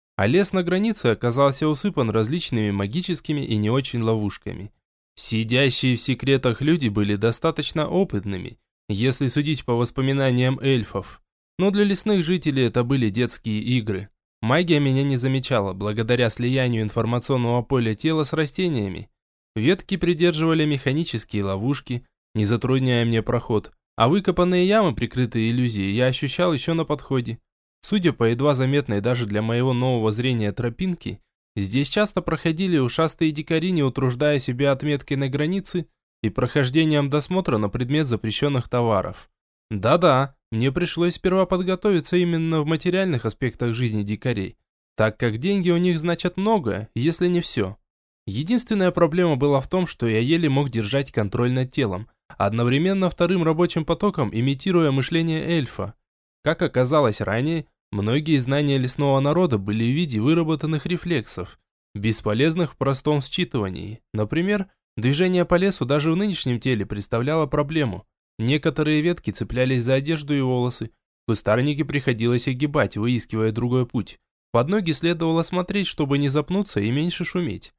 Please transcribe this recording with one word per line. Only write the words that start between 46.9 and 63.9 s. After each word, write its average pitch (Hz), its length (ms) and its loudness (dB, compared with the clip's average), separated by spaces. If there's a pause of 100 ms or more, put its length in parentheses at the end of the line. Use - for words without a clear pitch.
если 160 320 0
не 175 140 2
все. 104 360 -4 (520)
Единственная 185 640 0
проблема 170 420 4
была 139 260 2
в - 80 -6
том, 185 200 0
что - 180 -4
я 110 140 2
еле 156 280 2
мог 139 220 2
держать 113 400 -2
контроль 120 400 0
над 127 220 -2
телом, 104 360 -2 (200)
одновременно 139 800 2
вторым 175 320 0
рабочим 160 420 2
потоком 165 480 0
имитируя 139 600 2
мышление 160 520 0
эльфа. 123 500 -4 (500)
Как 165 180 0
оказалось 147 580 2
ранее, 127 460 -2 (240)
многие 135 460 0
знания 139 420 2
лесного 135 400 0
народа 147 400 2
были 104 240 -2
в 120 120 2
виде 143 260 -2
выработанных 156 640 0
рефлексов, 165 720 -4 (340)
бесполезных 117 800 0
в - 20 -20
простом 139 420 0
считывании. 110 800 -4 (160)